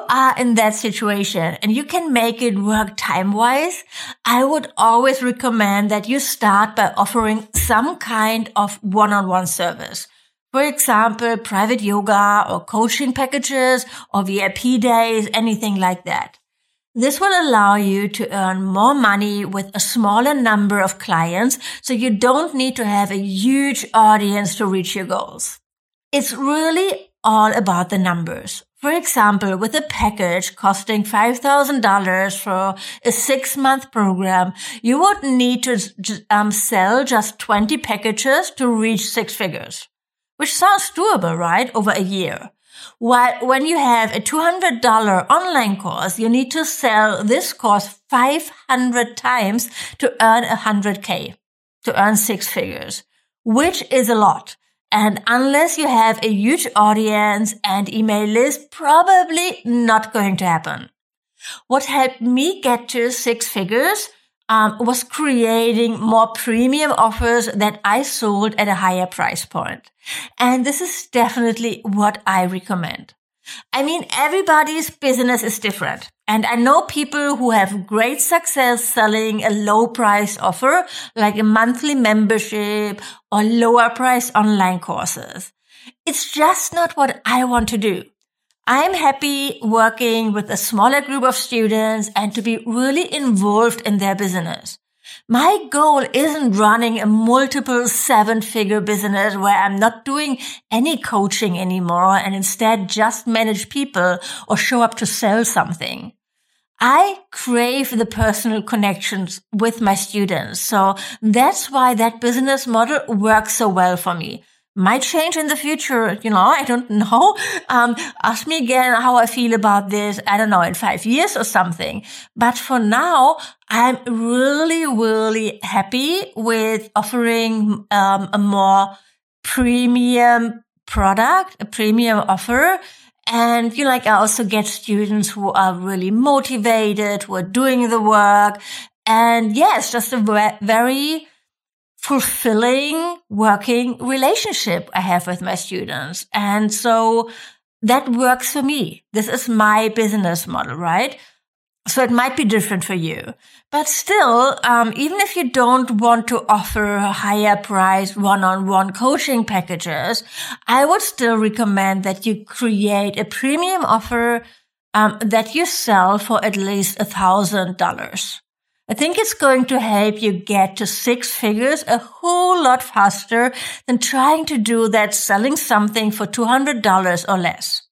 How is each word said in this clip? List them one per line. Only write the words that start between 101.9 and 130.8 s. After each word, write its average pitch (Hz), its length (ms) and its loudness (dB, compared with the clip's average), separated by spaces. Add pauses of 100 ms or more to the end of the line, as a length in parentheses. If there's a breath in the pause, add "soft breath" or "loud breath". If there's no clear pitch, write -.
and 196 160 -2
instead 202 560 -2
just 220 360 0
manage 220 440 -2
people 185 480 0 (280 loud breath)
or - 120 0
show 247 240 0
up 226 140 0
to 220 100 -4
sell 220 400 0
something. - 640 -4 (680)
I 349 420 2 (120)
crave 247 640 -2
the 220 100 0
personal 220 560 -2
connections 196 800 -4 (120)
with 226 280 -2
my 196 140 2
students. 185 640 -4
So 196 340 2 (280 loud breath)
that's 247 480 2
why 254 240 2
that 226 260 0
business 262 460 0
model 233 420 0
works 220 460 2
so 220 140 0
well 180 280 2
for 175 180 -6
me. - 300 -10 (320 soft breath)
Might 208 260 2
change 330 340 -2
in 311 120 -2
the 294 80 0
future, 277 640 -2
you 226 80 -4
know, 214 60 2
I 262 260 4
don't 240 260 -2
know. 233 480 4 (320 loud breath)
Um, 240 280 2 (260 loud breath)
ask 226 240 -2
me 320 120 -2
again 254 360 2
how 247 220 2
I 233 100 6
feel 233 280 0
about 202 360 2
this, 208 340 -4
I 202 120 2
don't 214 140 0
know, 180 120 4
in 170 120 0
five 190 300 -4
years 320 320 0
or 254 60 -4
something. 175 600 -2 (320 loud breath)
But 240 200 2
for 254 220 -4
now, 277 600 2 (300 loud breath)
I'm 240 380 2
really, 269 800 0
really 220 800 0
happy 254 720 -2
with 220 580 -2
offering, 220 960 -2
um, 196 420 2
a 208 60 0
more 196 580 2 (460 loud breath)
premium 240 1200 2 (240)